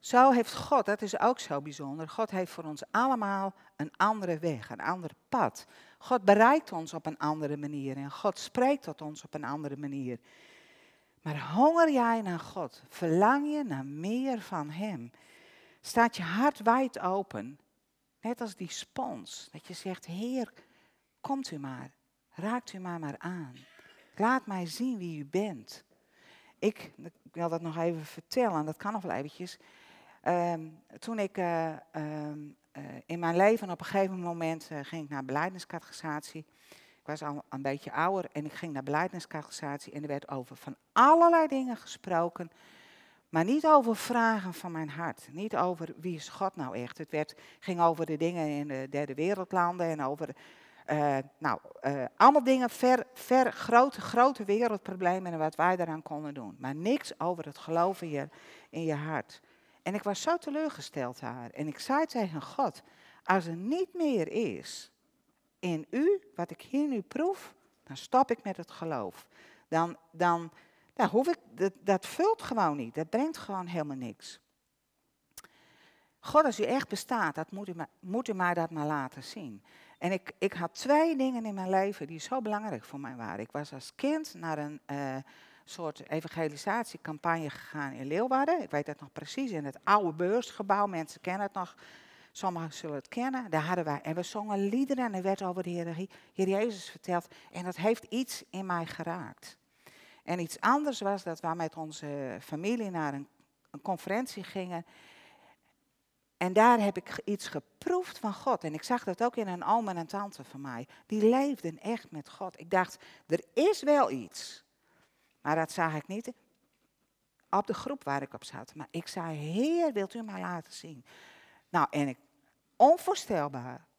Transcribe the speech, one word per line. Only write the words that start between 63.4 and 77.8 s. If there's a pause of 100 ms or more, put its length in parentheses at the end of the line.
er
niet
meer
is (680)
in
u, (140)
wat
ik
hier
nu
proef, (300)
dan
stop
ik
met
het
geloof." (400)
Dan, (140)
dan, (420)
dan
hoef
ik, (140)
dat,
dat
vult
gewoon
niet.
Dat
brengt
gewoon
helemaal
niks. (1800)
"God,
als
u
echt
bestaat,
dat
moet
u
ma-, (100)